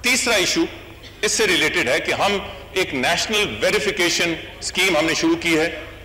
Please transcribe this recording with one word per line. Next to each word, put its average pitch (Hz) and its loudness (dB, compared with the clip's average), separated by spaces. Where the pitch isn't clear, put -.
तीसरा 247 2
इशू 175 2
इससे 214 2
रिलेटेड 156 2
है 147 4
कि - -2
हम 180 0
एक 180 0
नेशनल 175 0
वेरिफिकेशन 170 0
स्कीम 180 0
हमने 160 2
शुरू 165 4
की 165 0
है 165 0